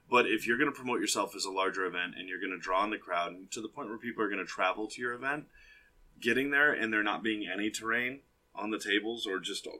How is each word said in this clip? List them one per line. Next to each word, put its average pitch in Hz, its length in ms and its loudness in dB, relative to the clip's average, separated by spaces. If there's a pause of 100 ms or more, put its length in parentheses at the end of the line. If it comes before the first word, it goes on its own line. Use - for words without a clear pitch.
but 123 180 6
if 104 200 0
you're 117 100 2
gonna 143 140 4
promote 127 300 -2
yourself 98 340 0
as 92 100 -4
a 98 60 -4
larger 95 340 0
event 87 320 -4
and 92 120 -10
you're 92 120 -6
gonna 95 200 -4
draw 92 240 2
in 107 60 -2
the 104 60 -2
crowd 87 360 -2
and 92 180 -14
to 120 100 -6
the 110 60 -8
point 135 220 -10
where 113 100 -8
people 117 240 -4
are 104 80 2
gonna 98 140 -2
travel 92 420 0
to - 140 -8
your 123 140 -2
event, 139 320 -4 (720)
getting 127 320 4
there 143 200 6
and 110 200 0
there 107 100 4
not 101 220 0
being 107 280 0
any 104 180 0
terrain 120 500 -2 (340)
on 101 160 -4
the 107 80 0
tables 104 480 0
or 95 140 -2
just 95 260 -6 (140)